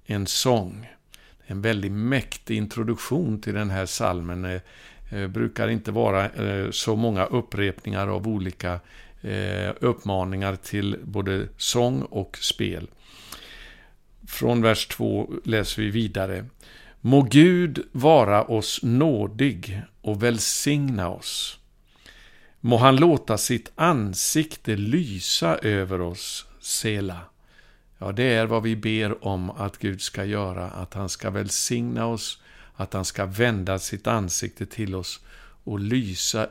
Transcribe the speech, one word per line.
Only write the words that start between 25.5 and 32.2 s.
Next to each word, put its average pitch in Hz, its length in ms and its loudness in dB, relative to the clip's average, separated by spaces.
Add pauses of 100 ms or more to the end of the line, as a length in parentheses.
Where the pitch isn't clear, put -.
över 95 420 0
oss, - 460 -6 (140)
Sela. 98 600 -4 (800)
Ja, 98 120 -6
det 113 120 0
är 113 220 4
vad 113 160 2
vi 113 140 0
ber 107 480 -2
om 92 260 -2
att 101 280 -6
Gud 98 220 -4
ska - 240 -6
göra, 95 460 -4
att 90 240 -10
han 98 140 -6
ska 104 220 -6
välsigna 113 760 -2
oss, 117 360 -6 (320)